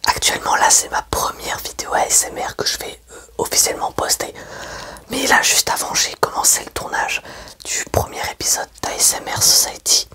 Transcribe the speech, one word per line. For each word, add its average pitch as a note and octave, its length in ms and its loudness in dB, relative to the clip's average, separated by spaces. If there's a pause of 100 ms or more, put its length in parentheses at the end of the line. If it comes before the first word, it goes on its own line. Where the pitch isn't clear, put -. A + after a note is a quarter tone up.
Actuellement, - 500 0
là, - 140 4
c'est - 200 4
ma - 140 -2
première - 560 -4
vidéo - 340 -8
A - 120 4
S - 200 4
M - 140 -8
R - 160 -4
que - 120 -2
je - 100 -2
vais, - 220 -10 (120)
euh, - 40 -20 (220)
officiellement - 540 0
poster. - 420 -2 (760)
Mais C4 180 0
là, - 140 6
juste - 280 2
avant, - 240 -2
j'ai - 220 0
commencé - 500 2
le - 60 -14
tournage - 500 -2 (440)
du - 260 -4
premier - 300 0 (100)
épisode - 360 -2 (140)
d'A - 140 -4
S - 200 4
M - 180 -8
R - 100 0
Society. - 720 4